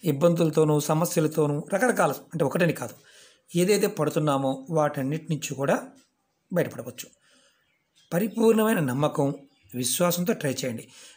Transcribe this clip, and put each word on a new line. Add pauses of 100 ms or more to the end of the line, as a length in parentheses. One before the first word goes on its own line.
ఇబ్బందులతోనూ,
సమస్యలతోనూ, (100)
రకరకాల,
అంటే
ఒకటని
కాదు, (600)
ఏదైతే
పడుతున్నామో
వాటన్నిటి
నుంచి
కూడా (640)
బయటపడవచ్చు. (1040)
పరిపూర్ణమైన
నమ్మకం, (420)
విశ్వాసంతో
ట్రై
చేయండి. (300)